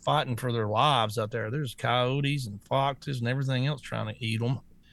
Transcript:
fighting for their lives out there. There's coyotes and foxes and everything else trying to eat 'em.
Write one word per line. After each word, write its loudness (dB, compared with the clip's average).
fighting 2
for -2
their 0
lives 2
out -2
there. -4
There's -4
coyotes 0
and -10
foxes 0
and 0
everything 0
else -2
trying -4
to -6
eat 0
'em. 0